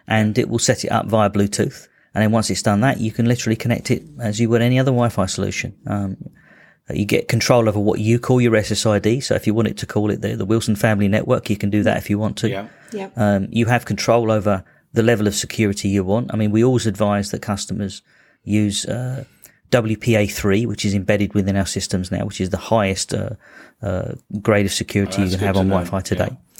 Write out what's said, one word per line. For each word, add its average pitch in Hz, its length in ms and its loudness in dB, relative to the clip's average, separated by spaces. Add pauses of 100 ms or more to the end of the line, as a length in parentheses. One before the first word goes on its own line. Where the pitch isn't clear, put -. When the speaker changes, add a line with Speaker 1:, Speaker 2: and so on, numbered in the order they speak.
Speaker 1:
and 107 320 2
it 113 100 2
will 117 100 0
set - 260 0
it - 80 -6
up 107 140 0
via 104 240 4
Bluetooth. 101 580 -2 (260)
And 101 80 2
then 107 80 4
once 110 200 2
it's 92 120 -4
done 104 200 2
that, 135 180 0
you 110 100 -2
can 117 140 0
literally 117 320 0
connect 117 340 -2
it - 120 -2 (180)
as 107 180 -4
you 113 120 2
would 117 100 4
any 123 180 2
other 135 120 2
Wi-Fi 120 340 2
solution. - 500 -4 (120)
Um, 101 300 -4 (760)
you 101 160 -2
get 113 220 0
control 117 420 2
over 104 100 0
what 101 200 0
you 113 180 2
call 127 220 2
your 120 140 4
S 107 160 2
S 107 140 -2
I 107 140 4
D. 110 220 0
So - 140 -2
if - 120 -2
you 104 80 2
want 110 140 2
it 104 100 -6
to - 80 -10
call 104 240 0
it 101 100 -4
the, 110 160 -4
the 110 80 -4
Wilson 110 320 0
Family 104 320 2
Network, 107 400 0
you 104 80 0
can 101 140 -2
do 104 140 2
that 104 120 2
if - 140 -4
you 101 80 0
want 104 200 -4
to. 110 120 0
Speaker 2:
Yeah. 98 160 -6 (260)
Speaker 3:
Yeah. 190 240 -8
Speaker 1:
Um, 101 340 2
you 117 160 0
have 120 200 0
control 113 440 0
over 101 320 0 (300)
the 113 100 2
level 110 240 2
of 101 80 0
security 104 540 -2
you 98 160 2
want. 104 300 -2
I - 20 -2
mean, 107 140 0
we 110 120 4
always 120 240 2
advise 104 440 0
that - 100 -6
customers 101 600 -6 (420)
use, 104 400 0
uh, 127 400 -6 (460)
W 110 260 2
P 113 200 2
A 104 100 4
three, 104 400 0
which 101 180 -4
is 104 80 0
embedded 101 400 0
within 98 240 0
our 98 80 2
systems 92 480 -4
now, 98 140 -2
which 101 160 -6
is 92 80 -2
the 92 80 -2
highest, 98 560 0
uh, 98 160 -4 (500)
uh, 92 320 -4 (300)
grade 101 240 4
of 92 60 -4
security 101 500 0
Speaker 2:
Oh, - 20 2
Speaker 1:
you 92 60 0
Speaker 2:
that's 92 80 0
Speaker 1:
can 101 80 -2
have 95 80 2
Speaker 2:
good 98 60 2
Speaker 1:
on 92 60 4
Speaker 2:
to 95 40 2
know. 98 60 4
Speaker 1:
Wi-Fi 92 260 -2
today. 92 280 -2
Speaker 2:
Yeah. - 60 -10 (240)